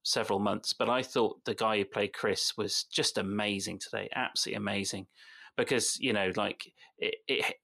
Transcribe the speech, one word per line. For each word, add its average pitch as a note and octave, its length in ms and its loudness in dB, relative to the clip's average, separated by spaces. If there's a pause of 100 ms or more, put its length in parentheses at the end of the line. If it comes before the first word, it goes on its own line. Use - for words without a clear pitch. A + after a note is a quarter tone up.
several G2+ 360 2
months, G#2 340 0
but A2+ 160 0
I B2+ 120 4
thought - 440 0
the A2+ 100 -2
guy A2 220 2
who G2 80 2
played G#2 280 -2
Chris - 440 0
was G#2 260 -2
just - 340 0
amazing G2 640 -2
today, - 340 -6
absolutely - 440 -2
amazing, G2+ 500 -4 (480)
because, A#2+ 440 2
you B2+ 140 0
know, G2 220 2
like, - 360 -2 (280)
it, - 160 -2 (120)
it, - 360 0